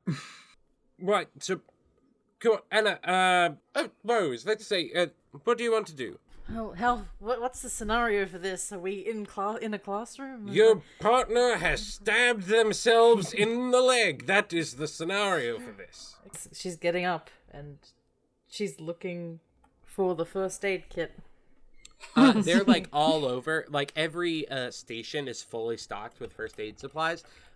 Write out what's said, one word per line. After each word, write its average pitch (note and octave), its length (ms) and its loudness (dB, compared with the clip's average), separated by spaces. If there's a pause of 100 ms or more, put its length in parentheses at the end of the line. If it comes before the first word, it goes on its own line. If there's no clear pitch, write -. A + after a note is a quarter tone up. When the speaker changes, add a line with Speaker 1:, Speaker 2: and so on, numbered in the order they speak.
Speaker 1:
<laughs> E3+ 60 -2 (880)
Right, F#3 280 0 (100)
so, F#3 220 -6 (800)
come A3 140 4
on, G3+ 60 0 (120)
Anna, G#3 320 2
uh, F3+ 500 4 (220)
oh, C4 140 0 (140)
Rose, E3+ 440 0
let's G#3+ 180 -2
say, F3 300 -2
uh, F3 100 2 (380)
what A#3 160 2
do A#3 40 -4
you A#3 80 0
want A3 140 0
to E3 100 -16
do? B2 220 -8 (380)
Speaker 2:
Oh, A3 160 -8
hell, A#3+ 340 0 (140)
what, A#3+ 200 -4
what's B3+ 220 -6
the B3 80 -10
scenario G#3+ 560 0
for F3+ 140 -10
this? F#3 320 -6
Are G3+ 80 -10
we F#3+ 140 -6
in G3+ 340 -8
cla-, G#3 300 -4
in G#3+ 180 -6
a - 20 -6
classroom? A3+ 680 -10
Speaker 1:
Your G#3 340 6 (180)
partner A#3+ 580 2
has D#3+ 280 0
stabbed G#3+ 640 0
themselves A3+ 840 6
in A#3 380 0
the B3 100 6
leg. A3 460 4
That G3 280 2
is D#3 240 -4
the D3 100 -6
scenario E3 720 -2
for A#2 120 -14
this. - 440 -20 (360)
Speaker 2:
She's F3+ 260 -10
getting F3 280 0
up, E3+ 240 -4 (220)
and C#3+ 260 -16 (720)
she's F#3 300 -8
looking E3+ 600 -10 (460)
for F#3 300 -2
the E3 100 -4
first F#3+ 400 -4
aid F#3 240 -4
kit. D#3+ 220 -6 (1040)
Speaker 1:
Uh, A#3 260 8
they're, F3+ 220 4
like, F#3+ 260 4
Speaker 2:
<laughs> - 20 -20
Speaker 1:
all D#3 320 2
over. C3 460 -2
Like, C#3+ 260 -4
every, D#3+ 540 -4
uh, B2+ 220 -4
station B2 560 -10
is A#2 160 -10
fully A#2 340 -6
stocked G#2+ 420 -14
with - 140 -14
first A2 260 -12
aid G#2+ 200 -10
supplies. D#3+ 440 -6 (320)